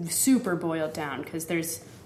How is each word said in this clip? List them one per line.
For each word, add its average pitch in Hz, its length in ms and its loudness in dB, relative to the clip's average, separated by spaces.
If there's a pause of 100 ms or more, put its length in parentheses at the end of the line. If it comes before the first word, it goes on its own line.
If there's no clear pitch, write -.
(100)
super 240 460 4
boiled 160 360 0
down, 147 320 -4
'cause - 220 -6
there's 165 340 -2 (260)